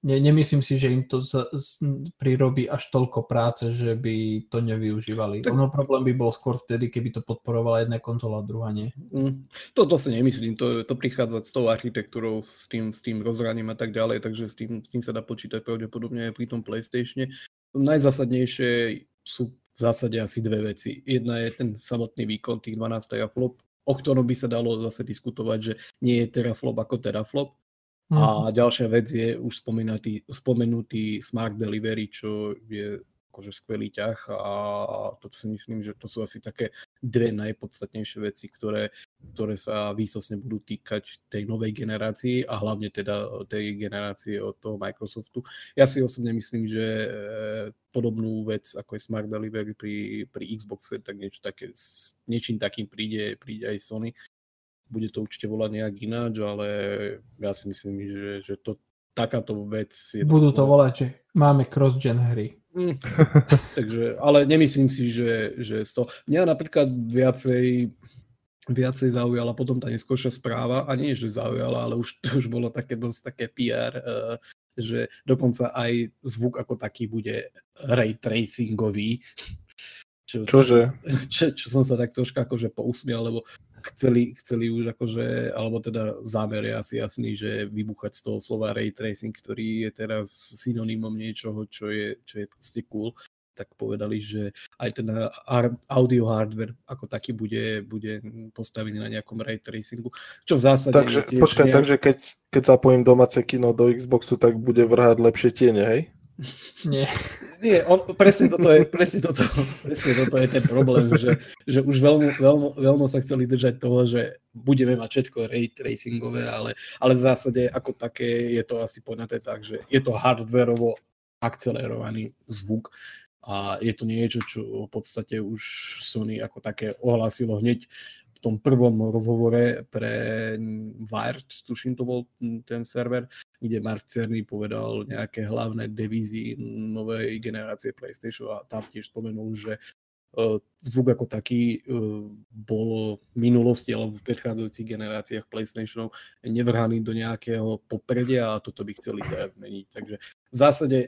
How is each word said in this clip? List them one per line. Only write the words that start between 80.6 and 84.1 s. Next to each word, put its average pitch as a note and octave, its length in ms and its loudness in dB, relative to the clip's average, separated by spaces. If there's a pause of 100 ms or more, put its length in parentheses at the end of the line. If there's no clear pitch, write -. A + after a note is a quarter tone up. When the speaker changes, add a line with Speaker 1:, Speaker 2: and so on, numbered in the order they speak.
Speaker 2:
<laughs> C3+ 240 -2
čo, D#3 200 2
čo - 160 -10
som B2+ 120 2
sa C3 160 2
tak A#2+ 160 -2
troška B2 360 -4
akože A2+ 240 -4
pousmial, A#2 560 -6
lebo A2+ 120 -4 (420)
chceli, B2 560 2